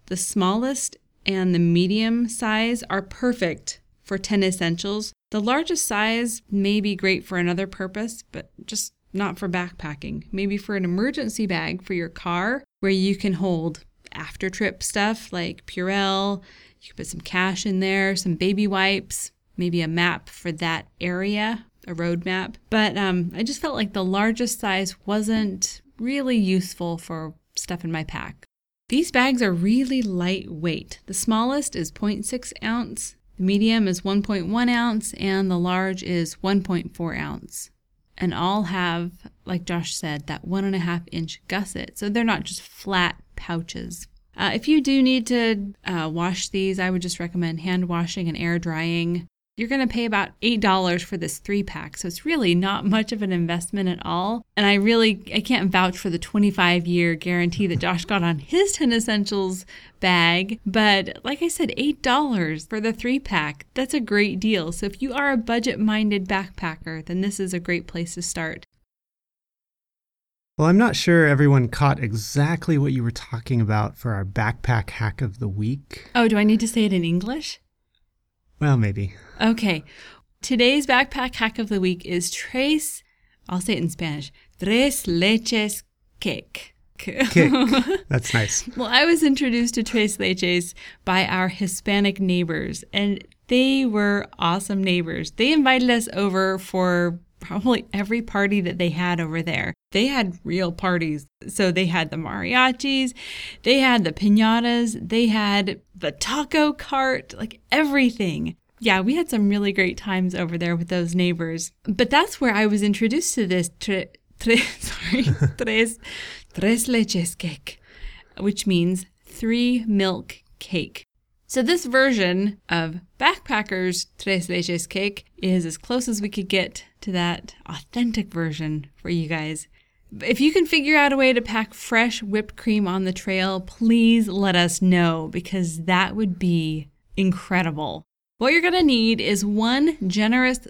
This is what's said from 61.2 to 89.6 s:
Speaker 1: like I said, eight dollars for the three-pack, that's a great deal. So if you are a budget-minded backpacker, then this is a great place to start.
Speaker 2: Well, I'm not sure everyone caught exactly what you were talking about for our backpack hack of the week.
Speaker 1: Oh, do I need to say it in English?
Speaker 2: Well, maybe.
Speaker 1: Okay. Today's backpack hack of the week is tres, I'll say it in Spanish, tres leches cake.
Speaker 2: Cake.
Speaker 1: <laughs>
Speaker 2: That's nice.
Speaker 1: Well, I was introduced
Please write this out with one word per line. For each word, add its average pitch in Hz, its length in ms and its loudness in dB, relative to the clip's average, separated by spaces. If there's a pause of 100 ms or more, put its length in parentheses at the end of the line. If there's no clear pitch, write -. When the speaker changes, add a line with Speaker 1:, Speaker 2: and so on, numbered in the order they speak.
Speaker 1:
like 277 180 -4
I 339 60 0
said, 330 280 -2
eight 277 280 -2
dollars 233 640 0
for 220 120 -6
the 220 140 -2
three-pack, 220 800 -4
that's 262 220 -4
a 294 40 0
great 208 400 0
deal. 185 320 0
So - 140 -6
if 202 160 -8
you 262 100 -4
are 277 200 0
a 269 60 0
budget-minded 214 920 0
backpacker, 165 720 -6
then 180 180 -4
this 196 180 -2
is 185 120 -4
a 180 80 -4
great 175 280 -4
place 170 260 -8
to 175 80 -10
start. 165 460 -8 (1900)
Speaker 2:
Well, 151 120 4
I'm 175 100 8
not 220 180 4
sure 170 300 6
everyone 139 440 6
caught 139 300 2
exactly 143 800 0
what 143 160 2
you 127 80 0
were 117 80 0
talking 117 500 -4
about 107 380 0
for 117 160 -4
our 98 100 -2
backpack 110 680 -2
hack 107 320 -4
of 101 160 -6
the 113 80 -4
week. 107 640 -6
Speaker 1:
Oh, 240 140 4
do 220 100 4
I 208 60 4
need 214 160 6
to 226 80 0
say 226 180 0
it 196 80 2
in 180 100 2
English? 190 560 -4 (1000)
Speaker 2:
Well, 143 180 4
maybe. 101 360 0 (260)
Speaker 1:
Okay. 220 440 2 (580)
Today's 262 460 4
backpack 254 480 2
hack 220 240 -2
of 214 100 -4
the 202 100 0
week 185 260 0
is 175 260 -2
tres, 294 720 -2 (460)
I'll 180 120 -4
say 208 120 -2
it 156 100 0
in 170 60 0
Spanish, 151 420 -8 (280)
tres 247 460 2
leches 214 800 0 (360)
cake. - 560 -8 (220)
Speaker 2:
Cake. 240 320 -2
Speaker 1:
<laughs> 254 800 4
Speaker 2:
That's 127 240 0
nice. 110 420 0
Speaker 1:
Well, 240 120 -4
I 254 180 4
was 339 160 4
introduced 254 540 2